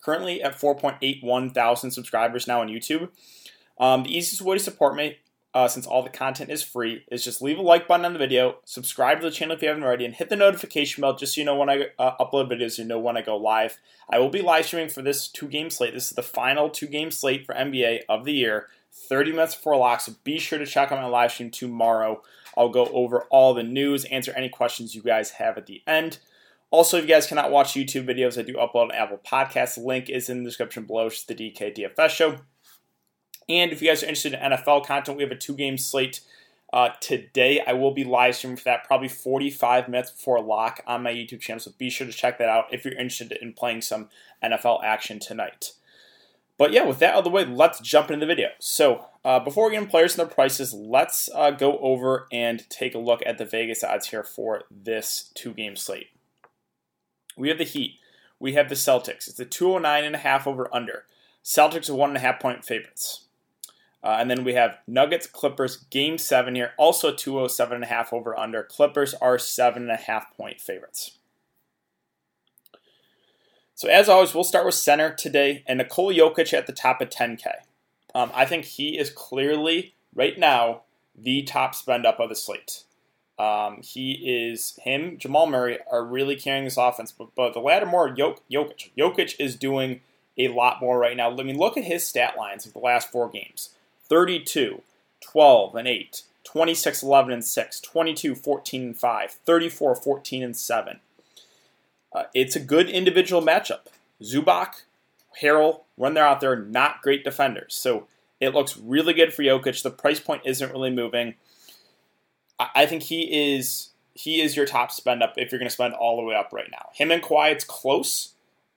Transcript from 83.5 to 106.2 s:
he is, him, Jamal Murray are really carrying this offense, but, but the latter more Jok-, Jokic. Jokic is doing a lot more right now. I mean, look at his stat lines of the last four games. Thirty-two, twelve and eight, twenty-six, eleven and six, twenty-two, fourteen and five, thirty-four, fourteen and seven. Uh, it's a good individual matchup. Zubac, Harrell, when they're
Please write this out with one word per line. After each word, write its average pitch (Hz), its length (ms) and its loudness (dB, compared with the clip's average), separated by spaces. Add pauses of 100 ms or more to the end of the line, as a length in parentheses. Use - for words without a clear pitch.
he 127 680 -4
is, - 320 -10
him, 147 340 -4
Jamal 147 300 2
Murray 123 320 -2 (120)
are 120 140 -2
really 135 300 -2
carrying 135 300 -4
this 131 120 -6
offense, 120 340 0
but, - 240 -20
but 123 180 0
the 117 60 -6
latter 165 260 4
more 175 240 2
Jok-, 135 400 -2
Jokic. 143 480 -6
Jokic 180 420 0
is 131 160 -4
doing 131 460 -4 (360)
a 127 100 2
lot 120 320 2
more 123 180 0
right 120 200 0
now. 120 140 0
I 131 120 -8
mean, 135 140 -6
look 214 200 0
at 254 60 -4
his 170 220 -4
stat 120 320 -2
lines 101 280 -10
of 107 80 -20
the 104 60 -16
last 120 320 0
four 120 160 -2
games. - 460 -14 (360)
Thirty-two, 156 760 0 (360)
twelve 120 560 6
and 117 100 -6
eight, 113 360 -6 (240)
twenty-six, 160 580 0
eleven 135 300 6
and 117 100 -4
six, - 380 -4
twenty-two, 160 540 -2
fourteen 135 480 -6
and 117 140 -10
five, 117 340 -2 (140)
thirty-four, 165 500 2
fourteen 139 460 -4
and 120 140 -6
seven. - 460 -4 (1120)
Uh, - 100 -4 (100)
it's 127 220 0
a 151 60 -2
good 156 280 4
individual 180 520 2
matchup. 160 460 0 (360)
Zubac, 156 600 0 (580)
Harrell, 151 400 4 (160)
when 135 160 0
they're 156 120 6